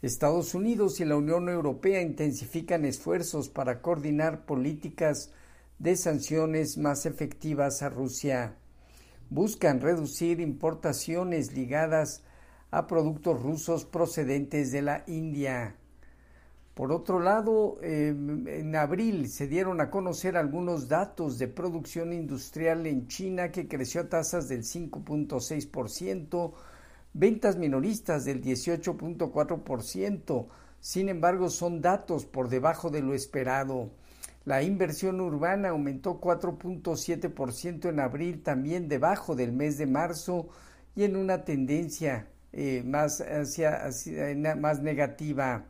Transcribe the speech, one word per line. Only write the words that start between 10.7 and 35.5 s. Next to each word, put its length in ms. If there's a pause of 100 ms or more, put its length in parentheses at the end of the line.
ligadas 720 (480)
a 160
productos 560
rusos 400
procedentes 880
de 120
la 220
India. 720 (1000)
Por 180
otro 260
lado, 600
em, 680
en 300
abril 520
se 180
dieron 340
a 80
conocer 480
algunos 500
datos 500
de 120
producción 640
industrial 760
en 220
China, 420
que 160
creció 320
a 80
tasas 400
del 160
cinco 380
punto 400
seis 240
por 240
ciento, 640 (580)
ventas 460
minoristas 680
del 160
dieciocho 560
punto 360
cuatro 320
por 180
ciento. 680 (320)
Sin 300
embargo, 400
son 320
datos 460
por 220
debajo 420
de 100
lo 140
esperado. 760 (560)
La 160
inversión 580
urbana 500